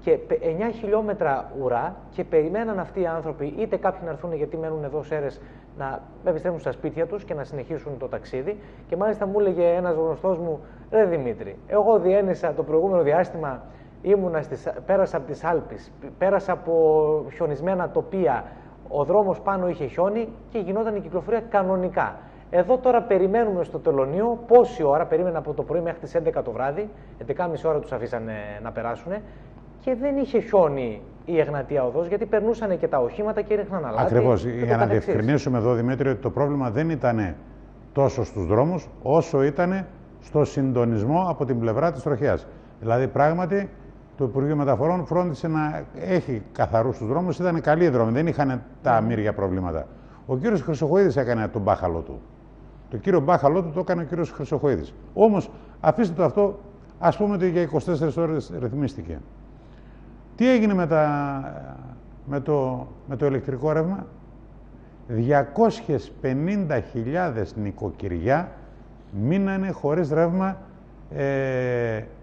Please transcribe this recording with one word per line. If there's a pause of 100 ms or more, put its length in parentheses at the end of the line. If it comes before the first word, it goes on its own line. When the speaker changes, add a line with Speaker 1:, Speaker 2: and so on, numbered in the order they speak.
Speaker 1:
Και
πε-,
εννιά
χιλιόμετρα (100)
ουρά (140)
και
περιμέναν
αυτοί
οι
άνθρωποι,
είτε
κάποιοι
να
έρθουν
γιατί
μένουν
εδώ
Σέρρες, (380)
να (220)
επιστρέψουν
στα
σπίτια
τους
και
να
συνεχίσουν
το
ταξίδι. (320)
Και
μάλιστα
μου
έλεγε
ένας
γνωστός
μου, (300)
Ρε
Δημήτρη, (100)
εγώ
διένυσα
το
προηγούμενο
διάστημα, (400)
ήμουνα
στις, (180)
πέρασα
από
τις
Άλπεις,
π-, (120)
πέρασα
από
χιονισμένα
τοπία, (440)
ο
δρόμος
πάνω
είχε
χιόνι (200)
και
γινόταν
η
κυκλοφορία
κανονικά. (340)
Εδώ
τώρα
περιμένουμε
στο
τελωνείο,
πόση
ώρα,
περίμενα
από
το
πρωί
μέχρι
τις
έντεκα
το
βράδυ, (300)
έντεκα
μισή
ώρα
τους
αφήσανε (300)
να
περάσουνε, (580)
και
δεν
είχε
χιόνι (220)
η
Εγνατία
Οδός,
γιατί
περνούσανε
και
τα
οχήματα
και
ρίχναν
αλάτι
Speaker 2:
Ακριβώς.
Speaker 1:
και
Speaker 2:
Για
Speaker 1:
το
Speaker 2:
να
Speaker 1:
καθεξής.
Speaker 2:
διευκρινίσουμε
εδώ,
Δημήτρη,
ότι
το
πρόβλημα
δεν
ήτανε (560)
τόσο
στους
δρόμους, (140)
όσο
ήτανε (340)
στο
συντονισμό
από
την
πλευρά
της
τροχιάς. (340)
Δηλαδή,
πράγματι, (460)
το
Υπουργείο
Μεταφορών
φρόντισε
να (100)
έχει (100)
καθαρούς
τους
δρόμους,
ήταν
καλοί
οι
δρόμοι,
δεν
είχαν (200)
τα
Speaker 1:
Μμμ.
Speaker 2:
μύρια
προβλήματα. (400)
Ο
κύριος
Χρυσοχοΐδης
έκανε
τον
μπάχαλο
του. (720)
Το
κύριο
μπάχαλο
του
το
έκανε
ο
κύριος
Χρυσοχοΐδης. (220)
Όμως, (300)
αφήστε
το
αυτό, (400)
ας
πούμε
ότι
για
είκοσι
τέσσερις
ώρες
ρυθμίστηκε. (1160)
Τι
έγινε
με
τα, (1200)
με
το, (220)
με
το
ηλεκτρικό
ρεύμα; (1000)
Διακόσιες
πενήντα
χιλιάδες
νοικοκυριά (720)
μείνανε
χωρίς
ρεύμα, (540)
ε, (200)